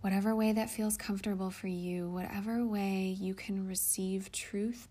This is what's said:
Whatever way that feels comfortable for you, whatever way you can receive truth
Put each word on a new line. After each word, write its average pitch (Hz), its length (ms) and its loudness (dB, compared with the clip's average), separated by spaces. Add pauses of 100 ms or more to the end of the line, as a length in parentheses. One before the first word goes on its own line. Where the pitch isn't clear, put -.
Whatever 202 360 4
way 220 160 6
that 220 180 2
feels 214 260 0
comfortable 196 540 0
for - 160 -8
you, 180 420 -2
whatever 202 560 -2
way 196 540 2
you 190 160 0
can 196 320 -2
receive 190 640 0
truth 220 600 -4